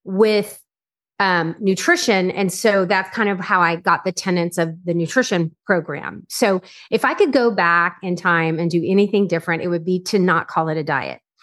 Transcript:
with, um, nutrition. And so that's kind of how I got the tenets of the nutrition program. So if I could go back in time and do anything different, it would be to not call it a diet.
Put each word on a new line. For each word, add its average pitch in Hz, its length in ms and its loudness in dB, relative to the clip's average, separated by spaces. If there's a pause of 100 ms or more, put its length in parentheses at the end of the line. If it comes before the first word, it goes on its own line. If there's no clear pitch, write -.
with, 208 560 0 (640)
um, 170 380 2
nutrition. 196 720 2
And 190 180 -2
so 202 360 2
that's 190 280 -2
kind 214 140 0
of 190 140 -2
how 185 180 0
I 170 160 2
got 175 300 0
the 185 80 -2
tenets 175 440 -2
of 165 160 0 (120)
the 175 80 0
nutrition 170 600 0 (120)
program. 156 640 -4
So 196 320 0 (300)
if - 120 0
I 285 100 2
could 330 200 2
go 240 180 0
back 175 500 2
in 180 140 -2
time 165 420 0
and 170 140 -2
do 170 160 0
anything 202 400 2
different, 165 340 -2
it 180 60 -4
would 170 160 -4
be 185 200 -2
to 208 140 -2
not 180 300 2
call 160 220 -2
it 160 80 -2
a 156 60 -4
diet. 127 360 -4 (240)